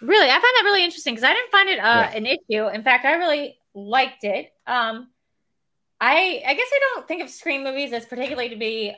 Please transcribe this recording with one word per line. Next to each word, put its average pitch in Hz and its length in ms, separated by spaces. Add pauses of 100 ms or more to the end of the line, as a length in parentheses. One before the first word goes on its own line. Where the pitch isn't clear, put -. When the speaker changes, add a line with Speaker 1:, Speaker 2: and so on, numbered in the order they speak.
Speaker 1:
Really? 320 280
I 262 40
find 359 100
that 494 200
really 392 200
interesting 294 320
'cause 220 80
I 294 100
didn't 480 180
find 392 180
it, 330 100
uh, 190 40
Speaker 2:
Yeah. 226 300
Speaker 1:
an 220 120
issue. 220 440
In 214 140
fact, 254 220
I 285 100
really 302 440 (140)
liked 214 500
it. 214 300 (140)
Um, 233 440 (880)
I, 311 460
I 277 60
guess 466 180
I 554 80 (160)
don't 285 120
think 320 140
of 269 80
Scream 277 340
movies 269 280
as 233 140
particularly 247 440
to 226 60
be, 220 420